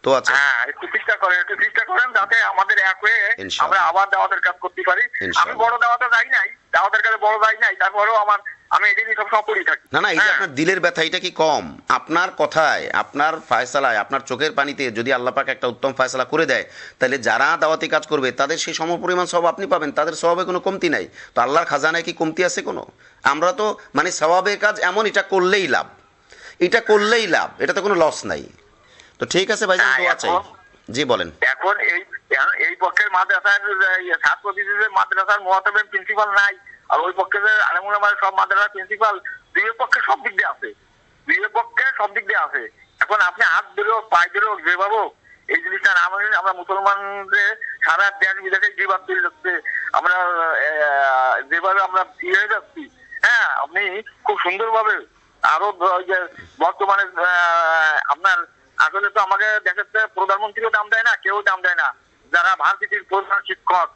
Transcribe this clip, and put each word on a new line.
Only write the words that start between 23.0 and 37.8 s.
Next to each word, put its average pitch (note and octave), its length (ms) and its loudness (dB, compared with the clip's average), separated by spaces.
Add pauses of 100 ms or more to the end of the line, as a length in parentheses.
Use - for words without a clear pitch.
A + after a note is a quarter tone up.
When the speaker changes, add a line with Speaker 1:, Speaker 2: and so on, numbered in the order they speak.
Speaker 1:
আমরা D#3+ 300 2
তো, G#3 260 -2 (160)
মানে, D#3+ 180 0
সওয়াবের F3+ 460 2
কাজ G3+ 220 0
এমন, G3 260 0
এটা G3 160 0
করলেই F#3+ 460 2
লাভ, F#2+ 180 0 (720)
এটা F3+ 220 2
করলেই G#3+ 460 2
লাভ, A#2 340 -2
এটাতে F3 200 0
কোনো G3+ 140 0
লস D#3+ 300 2
নাই। D#2+ 220 -6 (720)
তো - 80 -4
ঠিক F#3+ 240 0
আছে G#3 160 0
ভাইজান, F3+ 200 4
Speaker 2:
হ্যাঁ, C3 120 2
Speaker 1:
দোয়া E3+ 160 2
চাই। - 160 -2
Speaker 2:
এখন, F3+ 120 2 (480)
Speaker 1:
জি, C3 140 -2
বলেন। G2+ 260 0 (100)
Speaker 2:
এখন F#3 400 0
এই, F3 240 -2 (540)
এই E3+ 220 -2
পক্ষের G3+ 300 0
মাদ্রাসার, G3 500 0 (380)
এই F3+ 120 -6
ছাত্র E3 420 -2
দিদিদের G3+ 380 -2
মাদ্রাসার G3 500 0
মুআতামিম G3+ 460 0
প্রিন্সিপাল G3+ 440 -2
নাই, G3+ 280 2 (300)
আর D3+ 120 2
ওই F3 120 -2
পক্ষে F#3 260 -2
যে G#3 240 2
আলেম F3+ 220 -2